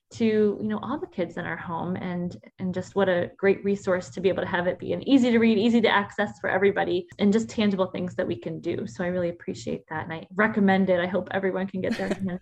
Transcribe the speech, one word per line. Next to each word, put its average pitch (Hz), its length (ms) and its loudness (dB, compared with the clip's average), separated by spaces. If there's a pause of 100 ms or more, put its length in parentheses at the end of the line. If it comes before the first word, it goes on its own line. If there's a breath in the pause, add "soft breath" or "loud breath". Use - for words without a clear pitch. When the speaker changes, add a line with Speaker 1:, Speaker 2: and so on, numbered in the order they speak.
(120)
Speaker 1:
to, - 140 -2 (360)
you 214 60 -4
know, 214 160 -4
all 262 160 -6
the 349 80 -8
kids 170 300 -6
in 175 80 -6
our 170 120 -6
home, 170 380 -6
and, 175 420 -6 (220)
and 185 120 -4
just 180 240 -6
what 196 140 4
a 175 260 0
great - 300 2
resource 196 460 0
to 190 100 -10
be 190 80 4
able 180 140 0
to 185 40 -6
have 180 200 0
it 180 100 -2
be 180 160 -4
an 175 160 -6
easy 254 220 6
to 226 80 6
read, 226 180 6
easy 233 240 4
to - 80 4
access 202 500 0
for - 120 -2
everybody, 180 560 2 (100)
and 202 160 4
just 226 160 2
tangible 196 380 0
things 180 280 -6
that 180 120 -2
we 170 80 -2
can 160 240 -8
do. 160 260 -4
So - 180 -8
I 175 40 -2
really 180 220 -2
appreciate 175 600 -8
that. 156 140 -8
And 165 100 -10
I 160 220 -12
recommend 196 560 4
it. 180 80 4
I 180 80 0
hope 185 240 -2
everyone 190 340 -2
can 190 160 -8
get 185 160 -2
their 196 120 -4
Speaker 2:
<laughs> 196 40 -2
Speaker 1:
hands 185 280 -6